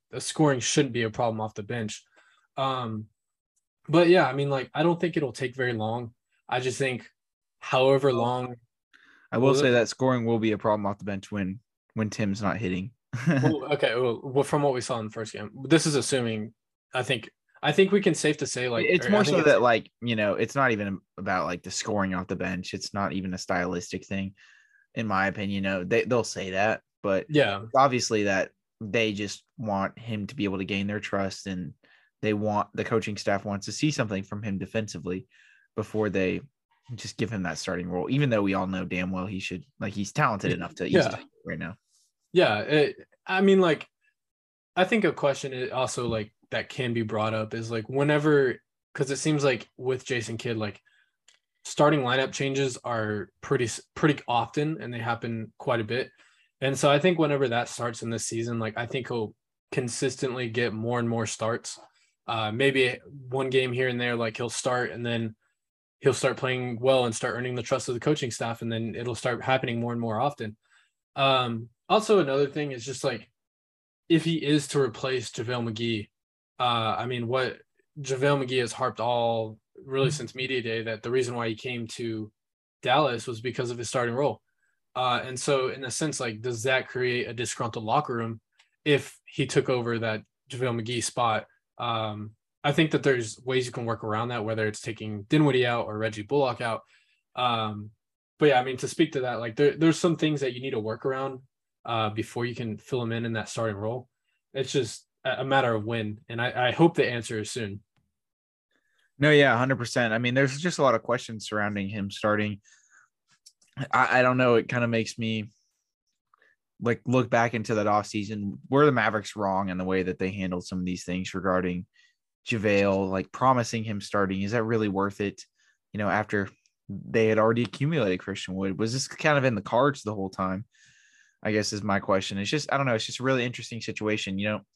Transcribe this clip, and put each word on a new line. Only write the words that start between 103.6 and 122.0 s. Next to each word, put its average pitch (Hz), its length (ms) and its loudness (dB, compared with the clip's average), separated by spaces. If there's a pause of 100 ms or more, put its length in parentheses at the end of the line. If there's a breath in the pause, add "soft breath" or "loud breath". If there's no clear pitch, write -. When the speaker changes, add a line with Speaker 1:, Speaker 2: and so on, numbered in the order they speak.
Speaker 1:
role. 110 320 -6 (460)
It's 135 180 -4
just 123 340 -2 (180)
a, 127 180 -2
a 135 40 -2
matter 131 300 4
of 104 80 -2
when. 107 360 -4 (100)
And 117 120 -6
I, 123 280 0
I - 20 -2
hope 165 240 6
the 143 120 4
answer 117 320 -4
is 104 120 -6
soon. 104 300 -8 (1400)
Speaker 2:
No, 143 100 6
yeah, 143 240 8
a 113 40 4
hundred 127 200 2
percent. 120 340 0
I 113 60 0
mean, 123 160 0
there's 139 260 2
just 165 200 -2
a - 20 4
lot 123 140 6
of 113 80 0
questions 117 440 -4
surrounding 104 400 -2
him 101 220 -4
starting. 104 500 0 (1300 soft breath)
I, 123 280 4
I - 40 6
don't 127 140 4
know. 123 180 6
It 110 120 4
kinda 120 200 0
makes 113 300 0
me, 110 340 -4 (1300 soft breath)
like, 117 240 0
look 120 240 2
back 117 240 4
into 113 220 -2
that 104 100 2
offseason. 104 720 -2 (100)
Were 139 180 6
the 147 60 8
Mavericks 110 440 0
wrong 98 340 0
in 90 80 -4
the 92 80 -2
way 92 180 2
that 90 160 -4
they 95 120 -2
handled 92 340 -4
some 92 140 -6
of 90 60 -4
these 90 200 -4
things 90 280 -6
regarding 90 520 -2 (640 soft breath)